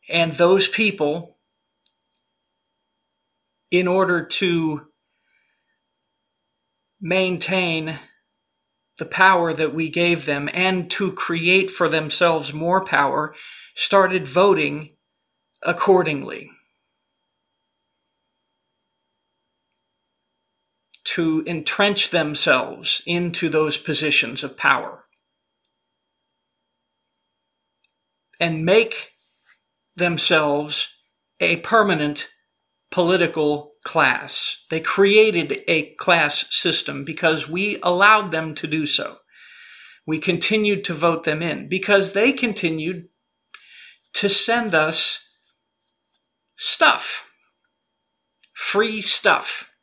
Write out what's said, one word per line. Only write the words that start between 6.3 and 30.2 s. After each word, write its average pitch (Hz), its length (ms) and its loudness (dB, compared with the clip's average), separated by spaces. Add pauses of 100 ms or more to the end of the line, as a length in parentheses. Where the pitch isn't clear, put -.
maintain 175 1000 -4 (1000)
the - 80 -10
power 180 480 2
that 151 220 -2
we 160 160 -4
gave 170 340 0
them 143 300 -4
and 180 380 -2
to 190 200 -2
create 180 580 0
for 165 200 0
themselves 156 640 0
more 170 280 0
power, 143 520 2 (400)
started 185 520 2
voting 151 720 2 (680)
accordingly 156 840 0 (4000)
to 160 420 -2
entrench 190 640 -2
themselves 147 960 0
into 170 420 -2
those 151 300 0
positions 147 640 -2
of 143 140 -12
power - 480 -2 (3250)
and 160 240 -2
make 220 480 2 (840)
themselves 151 1000 0 (460)